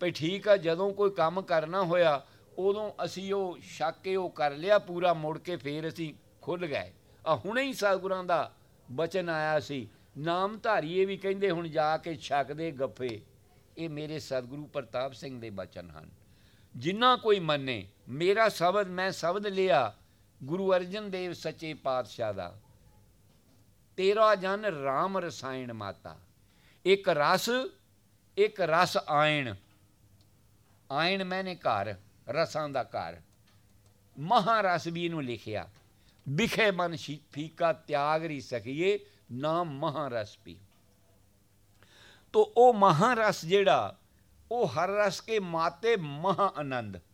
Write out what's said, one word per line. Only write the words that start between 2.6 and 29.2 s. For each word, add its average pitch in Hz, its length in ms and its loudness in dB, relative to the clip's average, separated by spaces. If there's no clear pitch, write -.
ਅਸੀਂ 190 300 -6
ਉਹ 185 240 -4
ਛਕ - 360 -4
ਕੇ 190 120 -2
ਉਹ 180 140 -2
ਕਰ 147 200 0
ਲਿਆ 180 280 2
ਪੂਰਾ, 175 360 2
ਮੁੜ 156 240 -4
ਕੇ 175 180 -6
ਫੇਰ 156 320 -6
ਅਸੀਂ 156 260 -8
ਖੁੱਲ੍ਹ 175 240 -4
ਗਏ। 101 260 -6
ਆ 160 80 4
ਹੁਣੇ 214 280 -2
ਹੀ 269 100 -2
ਸਤਿਗੁਰਾਂ 190 520 0
ਦਾ 160 300 0
ਬਚਨ 165 360 -2
ਆਇਆ 156 320 0
ਸੀ, 131 280 -6
ਨਾਮਧਾਰੀਏ 185 880 0
ਵੀ 196 120 -2
ਕਹਿੰਦੇ 196 340 -2
ਹੁਣ 170 180 -2
ਜਾ 156 280 2
ਕੇ 160 180 -8
ਛਕਦੇ 143 560 -4
ਗੱਫੇ। 123 500 -6
ਇਹ 165 100 -8
ਮੇਰੇ 151 300 -8
ਸਤਿਗੁਰੂ 131 480 -8
ਪ੍ਰਤਾਪ 127 460 -6
ਸਿੰਘ 127 280 -12
ਦੇ 113 100 -10
ਬਚਨ 92 400 -12
ਹਨ। 80 200 -20
ਜਿੰਨਾ 214 400 4
ਕੋਈ 208 220 4
ਮੰਨੇ, 135 500 -2
ਮੇਰਾ 196 400 2
ਸ਼ਬਦ, 185 400 2
ਮੈਂ 185 220 -2
ਸ਼ਬਦ 185 360 -2
ਲਿਆ 185 480 2
ਗੁਰੂ 190 280 0
ਅਰਜਨ 185 380 0
ਦੇਵ 180 220 -6
ਸੱਚੇ 160 420 -8
ਪਾਤਸ਼ਾਹ 123 580 -4
ਦਾ, 95 280 -10
"ਤੇਰਾ 208 380 6
ਜਨ 196 300 -2
ਰਾਮ 160 540 -2
ਰਸਾਇਣ 131 540 -8
ਮਾਤਾ।" 98 460 -12
ਇੱਕ 196 240 4
ਰਸ, 165 420 2
ਇੱਕ 208 240 2
ਰਸ 170 380 2
ਆਇਣ। 147 460 2